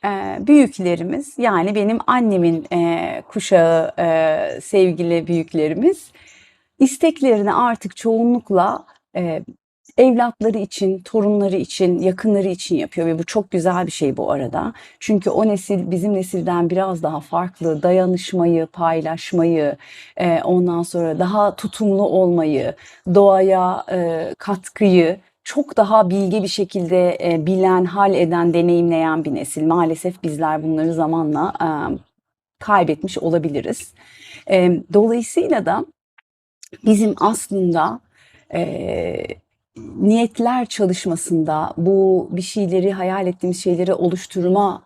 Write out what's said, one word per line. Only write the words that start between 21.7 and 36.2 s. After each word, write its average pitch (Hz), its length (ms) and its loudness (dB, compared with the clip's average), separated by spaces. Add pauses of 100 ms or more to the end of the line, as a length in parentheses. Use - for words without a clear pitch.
olmayı, 165 720 2 (400)
doğaya, 190 760 4
e, 170 480 -4
katkıyı 185 760 2 (280)
çok - 320 -4
daha 208 340 4
bilge 196 320 0
bir 185 60 -4
şekilde, 180 760 0
e, 165 240 0
bilen, 185 380 2
hal 196 300 2
eden, 170 400 2
deneyimleyen 170 680 2
bir 147 100 -4
nesil. - 280 -6
Maalesef 165 600 0
bizler 156 400 -4
bunları 160 320 -2
zamanla, 160 580 -2 (100)
e, 165 60 -2 (920)
kaybetmiş 180 600 0
olabiliriz. 165 760 -4 (560)
E, 180 320 4 (100)
dolayısıyla 226 760 0
da 196 180 -2 (1000)